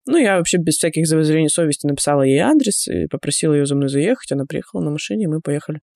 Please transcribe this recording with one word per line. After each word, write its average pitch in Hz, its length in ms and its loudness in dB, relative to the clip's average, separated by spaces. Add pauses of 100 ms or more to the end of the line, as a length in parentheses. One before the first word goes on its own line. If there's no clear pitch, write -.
Ну, 302 120 2
я 202 180 4
вообще 175 220 0
без 160 160 0
всяких 160 320 0
зазрений 156 420 2
совести 151 380 0
написала 143 360 0
ей 135 180 4
адрес 254 480 2
и - 180 -2
попросила 151 480 -2
ее 143 100 2
за 139 100 -2
мной 139 140 0
заехать. 151 440 -2
Она 139 120 -2
приехала - 380 -8
на 151 80 -2
машине, 202 340 -4
и 170 40 -2
мы 156 120 -2
поехали. 147 400 -6 (160)